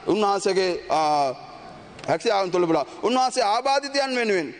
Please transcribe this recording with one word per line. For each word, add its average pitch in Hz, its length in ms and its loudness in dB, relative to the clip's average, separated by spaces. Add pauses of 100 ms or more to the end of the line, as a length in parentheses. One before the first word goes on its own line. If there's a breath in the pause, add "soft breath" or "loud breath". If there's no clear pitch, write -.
උන්වහන්සේගේ, 190 640 2 (160)
අ, 147 140 2 (1040)
හැකියාවන් 185 460 0
තුළ 180 160 2
පුළුවන්. 156 200 2 (140 loud breath)
උන්වහන්සේ 254 440 2
ආබාධිතයන් 269 720 0
වෙනුවෙන් 202 340 0 (120)